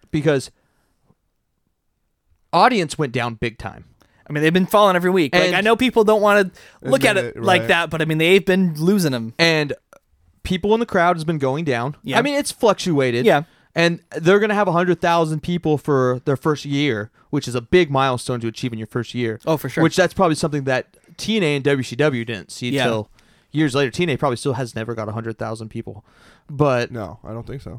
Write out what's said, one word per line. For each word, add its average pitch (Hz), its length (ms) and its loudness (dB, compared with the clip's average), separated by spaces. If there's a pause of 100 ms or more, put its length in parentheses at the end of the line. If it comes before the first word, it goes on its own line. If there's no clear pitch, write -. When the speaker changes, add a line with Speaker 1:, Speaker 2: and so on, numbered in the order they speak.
(100)
Speaker 1:
because 147 400 0 (2000)
audience 190 460 2
went 139 140 -2
down 120 220 -4
big 110 240 -6
time. - 260 -14 (440)
Speaker 2:
I - 40 -10
mean, 147 100 -2
they've 160 100 4
been 185 140 2
falling 208 300 4
every 175 140 0
week. 175 240 2
Like, 180 100 4
Speaker 1:
And 180 120 2
Speaker 2:
I 190 60 2
know 226 140 2
people 226 280 2
don't 214 160 4
wanna 202 300 4 (320)
look 269 220 2
at 208 120 2
Speaker 3:
Admit - 200 -4
Speaker 2:
it - 20 -12
Speaker 3:
it, - 40 -10
Speaker 2:
like 185 200 4
Speaker 3:
right. - 60 -2
Speaker 2:
that, 170 220 0
but, 165 120 -2
I - 20 -2
mean, 160 140 -2
they've 180 260 4
been 185 300 2
losing 165 400 2
'em. 113 240 -6
Speaker 1:
And 160 340 2 (720)
people 185 320 0
in 226 60 2
the 233 60 -2
crowd 180 300 2
has 156 80 -8
been 160 140 -4
going 139 260 -2
down. 131 380 -2
Speaker 2:
Yeah. 135 160 -2
Speaker 1:
I 240 40 4
mean, 285 120 -2
it's 285 180 -2
fluctuated. 139 720 0
Speaker 2:
Yeah. 151 200 4 (300)
Speaker 1:
And 170 260 0 (180)
they're 180 220 4
gonna 214 140 0
have 202 140 0
a 175 40 0
hundred 175 280 0
thousand 165 420 0
people 165 360 -2
for 127 460 0
their 139 120 0
first 151 280 -2
year, 139 460 -2 (200)
which 147 160 -2
is 120 80 -6
a 123 60 -4
big 170 300 2
milestone 131 500 -2
to 113 80 -6
achieve 117 240 -6
in 113 60 -8
your 110 100 -10
first - 260 -6
year. 117 320 -4
Speaker 2:
Oh, 160 100 0
for 139 120 -8
sure. 156 140 -2
Speaker 1:
Which 165 120 2
that's 180 200 2
probably 175 200 2
something 147 300 -2
that 131 320 -4 (200)
T 220 200 -2
N 208 60 2
A 151 140 2
and 135 80 -4
W 139 180 2
C 120 120 -12
W 127 300 0
didn't 110 260 -10
see 123 200 -8
Speaker 2:
Yeah. 135 140 0
Speaker 1:
till 110 260 -2 (420)
years 143 220 0
later. 139 160 0
T 175 120 -4
N 175 80 0
A 127 60 -2
probably 131 200 -2
still 135 180 -4
has 120 200 -8
never 113 200 -8
got 107 140 -8
a 110 40 -8
hundred 113 260 -8
thousand 113 300 -10
people. 107 360 -14 (460)
But 131 400 0
Speaker 3:
No, 104 320 -12
I - 100 -14
don't 117 140 -12
think 123 160 -14
so. - 160 -16